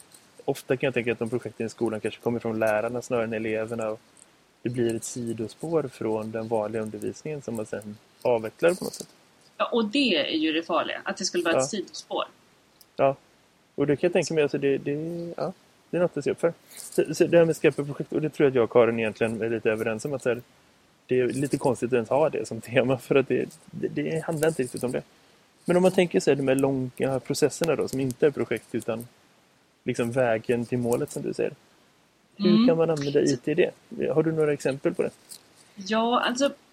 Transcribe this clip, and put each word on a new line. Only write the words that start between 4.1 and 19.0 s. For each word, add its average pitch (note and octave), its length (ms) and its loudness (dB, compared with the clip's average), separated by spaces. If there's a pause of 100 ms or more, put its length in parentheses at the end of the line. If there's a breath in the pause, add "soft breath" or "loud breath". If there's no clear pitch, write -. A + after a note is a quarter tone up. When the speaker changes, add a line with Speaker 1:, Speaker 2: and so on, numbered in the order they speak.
Speaker 1:
det - 80 -4
blir A#2 260 0
ett A2 80 -6
sidospår A#2+ 800 -4 (100)
från A2 380 -4
den A2+ 160 -6
vanliga A2 340 -2
undervisningen G#2+ 600 -8
som A#2 140 -8
man A2 100 -6
sen G#2 320 -10 (240)
avvecklar A#2+ 520 0
på F#3 100 -6
något - 100 -6
sätt. - 140 -14 (500)
Speaker 2:
Ja, G#3 140 0
och A#3+ 140 0
det A3 300 2
är C#3+ 220 -2
ju D#3 160 0
det E3 100 -2
farliga, - 400 -2
att G3+ 140 -6
det G3 80 -6
skulle F3 180 -2
vara E3 100 0
ett C3+ 80 4
Speaker 1:
Ja. C3+ 60 2
Speaker 2:
sidospår. - 560 -6 (720)
Speaker 1:
Ja, C3+ 200 2 (600)
och C#3+ 120 0
det C#3+ 80 2
kan F3 120 0
jag E3+ 60 2
tänka E3+ 200 0
mig, D#3 100 4
alltså D3 140 0
det, C#3 200 2
det, C#3+ 140 -4 (460)
ja, E3+ 160 -4 (360)
det D#3+ 80 -2
är F3 40 2
något F3 160 0
att C#3 60 -4
se B2 80 0
upp - 80 -4
för. E3+ 140 2 (240)
Så, - 380 -2
så E3+ 120 4
det E3+ 100 6
här E3+ 80 8
med D#3+ 100 2
skarpa C#3+ 280 2
projekt, C#3+ 300 -8
och C#3+ 80 0
det D#3 80 -2
tror D#3 160 2
jag C3+ 60 6
att C3 40 -6
jag A#2+ 80 6
och G#2+ 80 0
Karin A#2 280 6
egentligen A2 420 -2